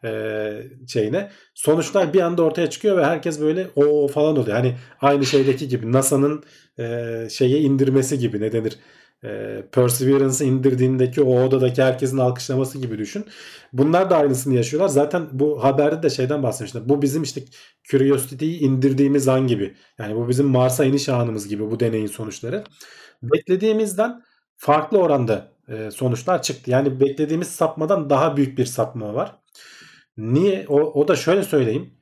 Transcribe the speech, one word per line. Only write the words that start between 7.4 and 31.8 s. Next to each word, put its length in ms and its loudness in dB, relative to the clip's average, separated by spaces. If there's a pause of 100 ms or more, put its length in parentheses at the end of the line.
indirmesi 600 2
gibi, 220 -2
ne 100 -2
denir? 260 -4 (460)
E, 380 -10 (100)
Perseverance'ı 760 2
indirdiğindeki 760 2
o 220 4
odadaki 400 2
herkesin 340 0
alkışlaması 600 -2
gibi 200 -8
düşün. 280 -8 (480)
Bunlar 360 2
da 80 6
aynısını 380 2
yaşıyorlar. 340 0
Zaten 420 0
bu 320 -2
haberde 400 2
de 60 4
şeyden 340 -2
bahsetmişler. 460 -6
"Bu 120 4
bizim 220 0
işte 180 -10 (420)
Curiosity'yi 760 0
indirdiğimiz 680 2
an 200 2
gibi. 280 -2 (240)
Yani 160 -8
bu 140 -4
bizim 180 2
Mars'a 380 2
iniş 240 0
anımız 380 -2
gibi 240 -6
bu 80 -6
deneyin 280 -2
sonuçları." 560 -10 (600)
Beklediğimizden 1000 0 (340)
farklı 400 0
oranda, 540 2 (160)
e, 240 -10
sonuçlar 500 -2
çıktı. 300 -6
Yani 280 2
beklediğimiz 480 0
sapmadan 640 -2
daha 280 2
büyük 200 0
bir 80 0
sapma 480 -6
var. 220 -6 (800)
Niye? 500 0
O, 100 2
o 300 2
da 80 4
şöyle 280 2
söyleyeyim. 580 -2